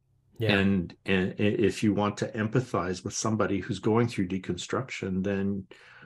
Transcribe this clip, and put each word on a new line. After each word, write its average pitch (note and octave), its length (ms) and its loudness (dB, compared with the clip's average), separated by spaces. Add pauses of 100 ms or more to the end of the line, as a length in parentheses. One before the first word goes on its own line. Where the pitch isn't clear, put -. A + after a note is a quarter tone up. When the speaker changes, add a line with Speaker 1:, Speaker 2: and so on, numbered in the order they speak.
(400)
Speaker 1:
Yeah. G#2+ 180 2
Speaker 2:
And, G2 380 2 (100)
and F#2+ 340 2
i-, G#2 40 2
if G#2 400 2
you G#2 100 4
want G2+ 240 0
to G#2+ 140 -2
empathize G#2+ 720 -2
with G2 100 -8
somebody G#2 460 0
who's F#2 200 -6
going A#2 280 4
through G2 220 -2
deconstruction, F#2+ 960 -4
then, G2 420 -2 (400)